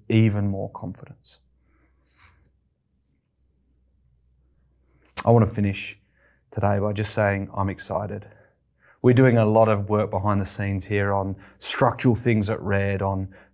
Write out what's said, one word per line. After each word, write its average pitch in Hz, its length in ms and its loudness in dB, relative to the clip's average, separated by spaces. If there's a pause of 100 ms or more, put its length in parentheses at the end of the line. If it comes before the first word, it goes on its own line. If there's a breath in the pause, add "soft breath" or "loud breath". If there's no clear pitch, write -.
even 107 380 2
more 98 240 -6
confidence. - 720 -16 (3750 soft breath)
I 113 60 2
want 113 160 6
to 107 60 -4
finish - 460 -6 (520)
today 101 280 -2
by 104 140 -2
just 104 200 -2
saying 101 420 -2
I'm 98 140 -2
excited. 98 580 -6 (760 soft breath)
We're 123 140 6
doing 123 240 6
a 113 60 4
lot 110 240 4
of 101 200 0
work 104 220 0
behind 98 300 0
the 95 40 -4
scenes 98 400 -4
here 101 280 -2
on 98 240 -4 (220 loud breath)
structural - 560 2
things 107 360 0
at 110 100 -4
Red, 98 400 -2
on, 95 280 -4 (260 loud breath)